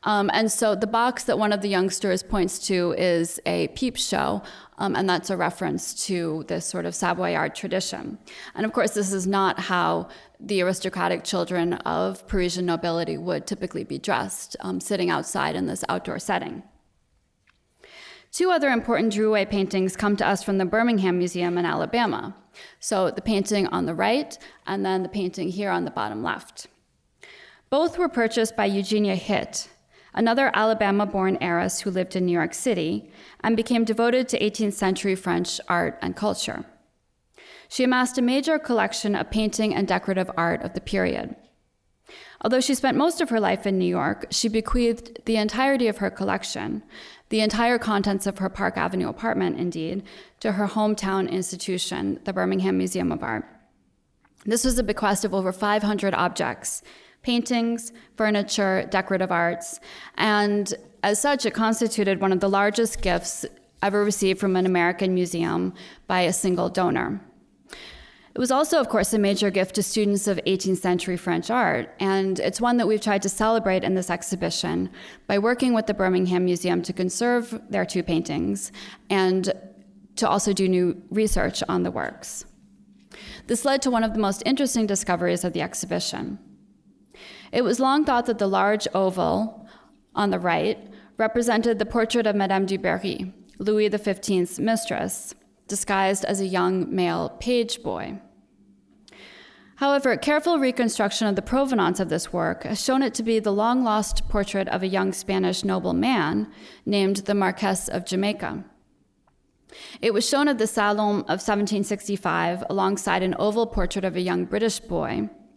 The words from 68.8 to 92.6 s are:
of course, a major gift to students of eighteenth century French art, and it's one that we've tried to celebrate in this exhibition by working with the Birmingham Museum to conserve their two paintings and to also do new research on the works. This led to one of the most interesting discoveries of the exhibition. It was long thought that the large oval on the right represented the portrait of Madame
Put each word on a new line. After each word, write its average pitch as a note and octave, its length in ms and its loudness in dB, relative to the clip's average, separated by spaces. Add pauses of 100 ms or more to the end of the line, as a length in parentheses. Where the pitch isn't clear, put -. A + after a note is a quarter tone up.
of - 80 0
course, A3 260 2
a A3 40 4
major G3+ 300 2
gift F#3 280 0
to G#3 60 2
students G3+ 440 2
of G3 180 0
eighteenth F#3 360 0
century F3+ 360 0
French E3+ 340 -2
art, G#3 500 0
and F#3+ 400 0
it's - 200 -2
one A#3+ 180 4
that A3+ 100 2
we've G#3+ 120 2
tried G3+ 220 2
to - 60 -2
celebrate G#3 560 2
in F#3+ 100 2
this F#3 160 -2
exhibition F3 800 -2 (380)
by G3+ 100 2
working A#3+ 340 2
with A3 140 2
the G#3 80 0
Birmingham F#3 500 2
Museum F3+ 380 0
to F3 100 -6
conserve A#3 640 0 (120)
their F#3 160 0
two F#3 160 -2
paintings F3 720 -2 (360)
and F#3 440 2 (640)
to - 120 2
also G3 240 2
do F#3+ 160 2
new F3+ 320 2 (100)
research - 580 0
on F3+ 160 2
the F3+ 80 -2
works. - 520 -8 (1000)
This A#3 180 0
led C4+ 180 4
to C4 80 2
one A#3 120 2
of A3 120 0
the A3 60 0
most G3+ 240 0
interesting C4 420 2
discoveries F3+ 580 0
of F3 80 0
the E3+ 100 -2
exhibition. - 800 -4 (1120)
It A#3+ 100 2
was A#3+ 160 2
long C4+ 260 4
thought B3 220 2
that A3 120 0
the G3+ 100 2
large G3+ 460 2
oval F#3 760 0 (480)
on G#3 140 2
the F#3 100 0
right E3+ 360 0 (420)
represented A3+ 600 2
the G#3+ 80 0
portrait A#3 400 0
of G#3 80 2
Madame G3 320 2